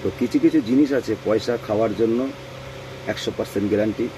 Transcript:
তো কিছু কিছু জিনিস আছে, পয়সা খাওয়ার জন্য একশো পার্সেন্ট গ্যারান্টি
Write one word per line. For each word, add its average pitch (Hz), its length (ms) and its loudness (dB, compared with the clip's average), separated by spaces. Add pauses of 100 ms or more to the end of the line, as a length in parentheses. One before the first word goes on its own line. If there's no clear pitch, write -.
তো 98 160 -2
কিছু 123 200 2
কিছু 156 220 4
জিনিস 131 300 4
আছে, 110 240 0 (100)
পয়সা 110 320 2 (100)
খাওয়ার 107 280 2
জন্য 117 320 2 (800)
একশো 107 300 -4
পার্সেন্ট 104 320 -2
গ্যারান্টি 104 380 0 (100)